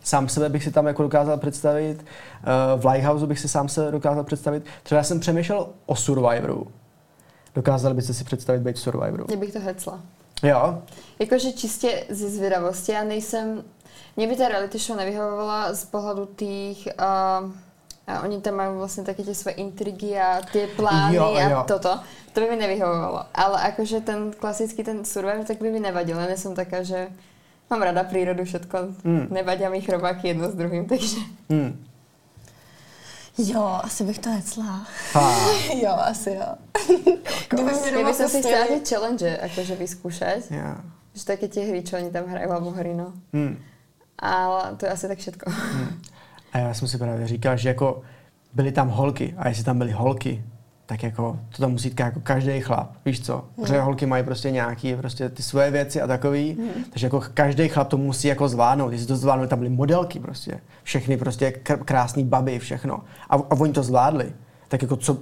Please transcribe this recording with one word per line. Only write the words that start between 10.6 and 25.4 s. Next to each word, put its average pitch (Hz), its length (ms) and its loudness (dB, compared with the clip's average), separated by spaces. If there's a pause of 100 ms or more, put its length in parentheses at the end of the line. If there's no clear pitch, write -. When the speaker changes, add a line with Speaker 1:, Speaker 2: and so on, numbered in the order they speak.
Speaker 2:
Jakože 254 320 2
čistě 233 580 -4
ze 202 200 -6
zvědavosti, 185 600 -2
já 214 120 0
nejsem, 220 600 -4 (540)
mě 220 100 0
by 247 80 0
ta 254 120 4
reality 202 320 -2
show 226 180 -6
nevyhovovala 208 760 -2
z 196 120 -8
pohledu 208 400 -4 (100)
těch, 196 640 -8
a, 190 440 2 (640)
a 190 160 -6
oni 202 180 -4
tam 202 140 -2
mají 190 220 -2
vlastně 196 260 -6
taky 196 200 -6
ty 202 120 -6
své - 160 -6
intrigy 196 680 -6
a 185 220 2 (100)
ty 208 240 2
plány 170 400 4
Speaker 1:
Jo, 160 180 6
Speaker 2:
a 147 80 4
Speaker 1:
jo. 139 260 4
Speaker 2:
toto. 190 320 2 (340)
To 220 80 0
by 226 80 4
mi 233 60 0
nevyhovovalo. 190 680 0 (120)
Ale 196 300 4
jakože 214 360 0
ten 214 380 -2
klasický, 220 440 -4
ten 214 220 -6
Survivor, 208 400 -2